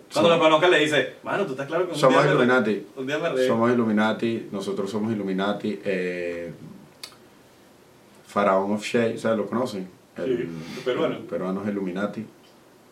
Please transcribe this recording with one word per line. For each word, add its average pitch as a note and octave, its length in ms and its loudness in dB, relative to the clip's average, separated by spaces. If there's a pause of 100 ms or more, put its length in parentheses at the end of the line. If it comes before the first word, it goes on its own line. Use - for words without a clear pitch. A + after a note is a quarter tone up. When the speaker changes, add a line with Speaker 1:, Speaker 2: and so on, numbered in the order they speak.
Speaker 1:
somos E3 220 4
Speaker 2:
lo E3 80 4
conozca D#3+ 300 6
le D#3+ 100 6
dice, D3+ 420 0
"Mano, - 240 -2
tú D3+ 60 -6
estás C#3 160 -6
claro E3+ 180 -2
que - 80 -8
un D3 60 -6
Speaker 1:
somos B2+ 160 6
Speaker 2:
día C#3 60 6
me D3 80 4
re-, B2+ 140 4
Speaker 1:
Illuminati. A#2 520 2
Speaker 2:
un C3+ 120 -8
día D3 120 -4
me E3 100 -2
reí". B2+ 180 2
Speaker 1:
Somos A#2 240 2
Illuminati, A2 800 0
nosotros G2 380 -6
somos A2 220 -4
Illuminati, G2+ 720 -2
eh, F2 720 -4 (1700)
Faraón G2 460 2
of G#2 100 -4
Shade, A2+ 340 0
¿sabes? A2+ 200 0
¿Lo G2+ 100 -2
conocen? G#2+ 420 -4 (280)
El, E2+ 320 -2 (260)
Speaker 2:
Sí, - 100 -12
peruano. B2+ 320 0
Speaker 1:
el - 60 -12
peruano F#2 400 -4
es G#2+ 60 -2
Illuminati. G2+ 560 -4 (680)